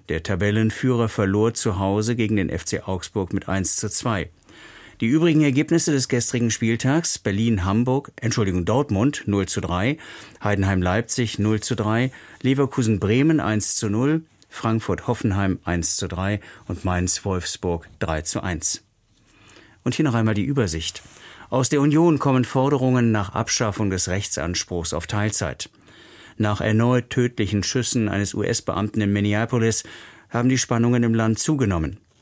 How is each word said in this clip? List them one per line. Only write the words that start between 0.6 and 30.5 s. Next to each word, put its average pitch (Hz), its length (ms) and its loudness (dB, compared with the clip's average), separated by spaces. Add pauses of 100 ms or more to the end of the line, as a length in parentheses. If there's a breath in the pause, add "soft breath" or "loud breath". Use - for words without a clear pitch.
verlor 104 420 2
zu 98 260 -2
Hause 104 380 0
gegen 110 200 0
den 92 120 0
F - 160 -6
C - 160 -4
Augsburg 95 540 -6
mit - 120 -4
eins 92 300 0
zu 107 140 -2
zwei. 107 400 -2 (680 loud breath)
Die 113 60 0
übrigen 156 360 4
Ergebnisse 147 500 2
des 135 160 0
gestrigen 120 420 0
Spieltags: 127 720 0
Berlin-Hamburg, 110 960 2
Entschuldigung, 95 480 0
Dortmund 123 640 2
null 101 200 2
zu - 140 -2
drei, 95 360 -2 (460 loud breath)
Heidenheim-Leipzig 98 960 0
null 107 220 2
zu - 160 -2
drei, 113 340 0 (320 loud breath)
Leverkusen-Bremen 131 960 2
eins 104 380 0
zu 110 120 -2
null, 139 340 0 (260)
Frankfurt-Hoffenheim 101 1120 -2
eins 87 340 -2
zu 92 120 -2
drei 95 320 -4 (260 loud breath)
und 90 180 -8
Mainz-Wolfsburg 90 1040 -2 (120)
drei 80 220 -2
zu - 200 -4
eins. 85 400 -4 (1000 loud breath)
Und 123 100 -2
hier 156 100 0
noch 127 100 2
einmal 110 200 2
die 101 80 0
Übersicht. 98 600 -2 (460 loud breath)
Aus 127 200 0
der 147 120 2
Union 151 380 4
kommen 131 260 2
Forderungen 127 680 2
nach 101 240 -2
Abschaffung 107 540 -2
des 92 180 -2
Rechtsanspruchs 90 840 -4
auf 82 140 -4
Teilzeit. 104 640 -2 (680 loud breath)
Nach 104 220 0
erneut 113 500 2
tödlichen 104 520 0
Schüssen 117 460 -2
eines 98 260 -2
U-S-Beamten 104 680 -2
in 101 120 2
Minneapolis 110 720 0 (440 loud breath)
haben 120 200 0
die 131 100 2